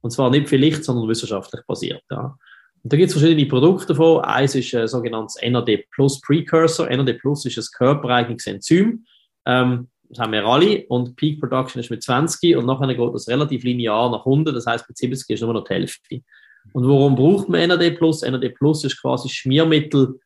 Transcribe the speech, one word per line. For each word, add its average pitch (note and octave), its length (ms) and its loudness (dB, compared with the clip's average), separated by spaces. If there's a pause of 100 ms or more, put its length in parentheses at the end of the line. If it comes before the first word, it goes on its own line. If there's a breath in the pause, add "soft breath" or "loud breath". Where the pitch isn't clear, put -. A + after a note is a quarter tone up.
Und A#2 100 -6
zwar B2+ 200 0
nicht C#3+ 180 2
vielleicht, D3 360 2
sondern A#2+ 220 -4
wissenschaftlich A2 600 -6
basiert, - 440 -8
ja. - 240 -10 (500 soft breath)
Und A2+ 80 -2
da C#3+ 40 2
gibt's F#3 160 4
verschiedene D#3 340 4
Produkte D#3 400 2
davon. D#3+ 380 4
Eins C3+ 320 0
ist B2 180 -4
ein A2+ 140 -2
sogenanntes A2+ 480 -6
N A#2+ 180 -2
A A#2+ 60 2
D A2 320 0
Plus C#3 280 0
Precursor. D#3+ 720 0
N B2+ 80 -2
A C#3 60 0
D B2+ 80 0
Plus D3 320 -4
ist B2 120 -6
ein A2+ 80 -8 (140)
körpereigenes B2 720 0
Enzym. F#3 560 0 (420 soft breath)
Ähm, B2 400 0 (220)
das - 100 -20
haben A2+ 140 -4
wir G#2+ 120 -2
alle. D#3+ 440 4
Und B2 260 -4
Peak D3+ 240 -4
Production B2+ 400 -4
ist A#2 140 -8
mit A2+ 100 -10
zwanzig D#3+ 540 0
und C#3+ 100 -2
nachher C3 260 -2
geht A#2+ 220 -2
das - 140 -10
relativ C3 340 -2
linear A#2+ 480 0
nach A2+ 160 -6
unten. D3 260 2
Das A#2+ 140 -6
heisst, A#2 220 -4
mit - 100 -20
siebzig B2+ 320 -6
ist A2 120 -2
nur A2+ 100 -2
noch G#2 100 -2
die - 120 -4
Hälfte. F#2+ 480 -8 (500 soft breath)
Und B2+ 160 0
warum C#3 260 6
braucht E3 340 2
man E3+ 120 2
N E3+ 100 2
A F3+ 60 4
D E3+ 160 2
Plus? D#3+ 320 0
N B2+ 100 -2
A B2+ 40 -4
D B2 100 -4
Plus D3+ 340 0
ist C3+ 180 -6
quasi B2+ 280 -4
Schmiermittel D3+ 960 2